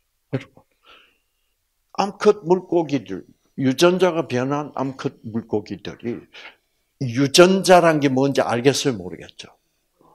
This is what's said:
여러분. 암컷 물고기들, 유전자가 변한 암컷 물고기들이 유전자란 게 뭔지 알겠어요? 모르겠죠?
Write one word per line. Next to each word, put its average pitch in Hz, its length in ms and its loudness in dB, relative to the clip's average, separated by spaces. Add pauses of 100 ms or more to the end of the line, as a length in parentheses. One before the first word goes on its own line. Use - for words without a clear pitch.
(320)
여러분. - 320 -10 (1300)
암컷 202 520 0
물고기들, 143 800 -2 (320)
유전자가 165 680 2
변한 135 480 -4
암컷 135 480 -8
물고기들이 104 1000 -8 (800)
유전자란 165 1000 4
게 139 80 2
뭔지 131 340 0
알겠어요? 123 520 0
모르겠죠? 87 540 -16 (680)